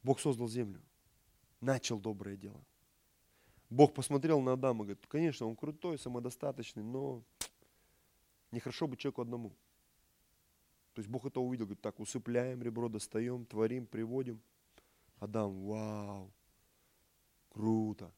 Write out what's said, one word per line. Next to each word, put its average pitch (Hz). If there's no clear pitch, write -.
Бог 131
создал 120
землю, 107
начал 123
доброе 101
дело. 101
Бог 135
посмотрел 143
на 127
Адама 127
и 101
говорит, 101
конечно, 147
он 113
крутой, 151
самодостаточный, 123
но 127
нехорошо 123
быть 127
человеку 135
одному. 117
То 113
есть 101
Бог 127
это 135
увидел, 123
говорит, 98
так, -
усыпляем 120
ребро, 117
достаём, 117
творим, 113
приводим. 117
Адам, 101
вау, 104
круто. 107